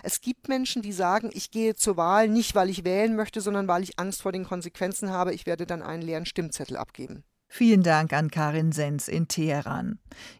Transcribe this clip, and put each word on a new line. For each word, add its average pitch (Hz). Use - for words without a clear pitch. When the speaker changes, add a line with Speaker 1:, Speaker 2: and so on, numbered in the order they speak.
Speaker 1:
Es -
gibt -
Menschen, 262
die 208
sagen, 196
„Ich -
gehe 220
zur 202
Wahl 190
nicht, 220
weil 190
ich 185
wählen 208
möchte, 214
sondern 202
weil 180
ich 180
Angst 185
vor 190
den 185
Konsequenzen 185
habe. 180
Ich -
werde 170
dann 170
einen 165
leeren 165
Stimmzettel 151
abgeben.“ -
Speaker 2:
Vielen 226
Dank 160
an 151
Karin 156
Sens 147
in 165
Teheran. 147